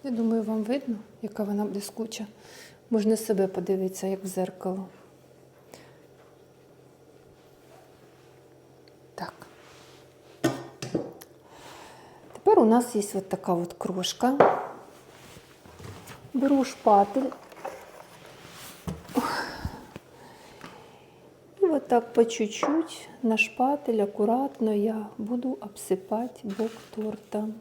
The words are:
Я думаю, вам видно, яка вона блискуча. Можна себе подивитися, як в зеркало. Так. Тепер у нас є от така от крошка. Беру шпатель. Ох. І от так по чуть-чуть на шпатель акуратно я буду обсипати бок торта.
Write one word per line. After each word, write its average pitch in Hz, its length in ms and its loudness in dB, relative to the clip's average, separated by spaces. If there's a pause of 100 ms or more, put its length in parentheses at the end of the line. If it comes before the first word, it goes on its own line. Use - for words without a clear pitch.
Я - 20 -4
думаю, 226 320 2
вам 214 200 -2
видно, 247 340 -2 (260)
яка 208 220 -4
вона 208 200 0
блискуча. 208 600 -6 (640)
Можна 220 260 4
себе 208 300 2
подивитися, 190 600 -2
як 190 180 -4
в - 20 -6
зеркало. 185 600 -4 (4000)
Так. - 180 -10 (3000)
Тепер 415 260 6
у 277 60 10
нас 226 320 6
є 202 60 2 (120)
от 190 140 -4
така 180 260 0
от 175 180 0
крошка. 214 680 -2 (2000)
Беру 269 300 4
шпатель. 226 680 4 (1800)
Ох. - 300 0 (2250)
І 392 40 6
от 320 220 2
так 233 240 2
по 233 120 6
чуть-чуть 277 840 -2 (140)
на 220 140 2
шпатель 254 680 0
акуратно 220 680 0
я 214 340 0 (120)
буду 240 420 -4
обсипати 214 800 -4 (180)
бок 226 140 -2 (220)
торта. 214 540 -6 (120)